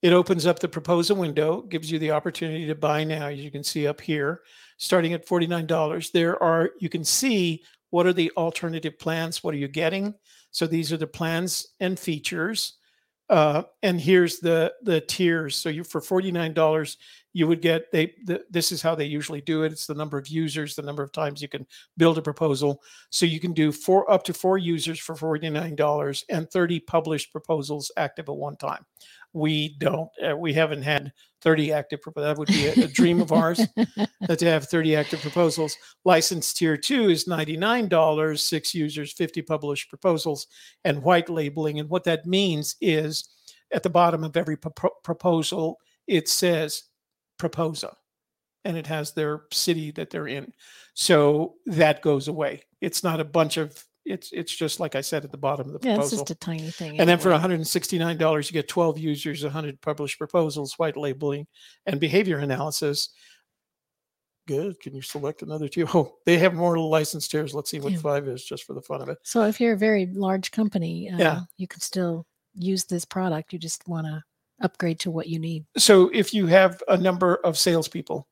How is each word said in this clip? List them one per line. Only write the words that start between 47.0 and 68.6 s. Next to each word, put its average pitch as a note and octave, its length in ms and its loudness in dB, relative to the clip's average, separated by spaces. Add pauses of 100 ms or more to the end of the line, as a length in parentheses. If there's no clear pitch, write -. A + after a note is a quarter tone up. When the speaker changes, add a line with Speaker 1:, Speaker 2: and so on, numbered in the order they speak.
Speaker 1:
Proposa, E3 560 -6 (720)
and E3+ 140 -4
it D3+ 80 -10
has D3+ 260 -6
their D3+ 300 -4 (100)
city D#3+ 400 -2
that - 160 -8
they're D#3 180 -8
in. C#3 280 -10 (400)
So D3+ 640 4 (100)
that D#3 340 4
goes C#3+ 280 0
away. D3 340 -6 (180)
It's - 240 -4
not E3 160 0
a D#3 40 -2
bunch D#3 340 2
of, D3+ 260 -8 (200)
it's, - 280 -8
it's E3+ 240 -8
just, D#3 240 -4
like D#3 160 -4
I C3+ 60 -2
said, D3 220 -4
at C#3+ 60 -14
the D3 60 -14
bottom C#3 320 -2
of - 120 -12
the B3 60 -2
Speaker 2:
Yeah, A#3 80 4
Speaker 1:
proposal. C#3+ 260 0
Speaker 2:
it's C#3 100 -6
just - 0 -
a E3 40 -6 (100)
tiny D#3+ 260 -6
thing D#3 280 -10
Speaker 1:
And E3+ 100 6
then F3 100 8
for D#3+ 100 2
Speaker 2:
anyway. E3+ 80 8
Speaker 1:
a D3+ 40 4
hundred F#3 160 0
and D#3+ 120 -4
sixty-nine E3+ 480 -2
dollars, D#3 340 0
you F3 40 -16
get D3+ 120 -2
twelve E3 320 0
users, D3 460 -4
a D3 60 -4
hundred D3 300 -8
published D3 380 -6
proposals, D3+ 600 -2
white D#3 160 -2
labeling, C#3+ 500 -4 (400)
and F3+ 140 -2
behavior E3+ 380 2
analysis. C#3+ 720 -2 (1400)
Good. D#3+ 320 -4
Can - 160 -14
you C3+ 60 -12
select D3 400 -8
another D3+ 260 -6
tier? E3 260 -2
Oh, D#3 220 2 (100)
they E3+ 120 6
have F3 160 4
more E3+ 240 2
licensed D#3 520 0
tiers. D3+ 240 -4
Let's C#3+ 160 -6
see D3+ 100 -6
what C#3 120 -2
Speaker 2:
Yeah. F3 60 -2
Speaker 1:
five C#3+ 280 -2
is, B2+ 180 -8
just C#3 200 -12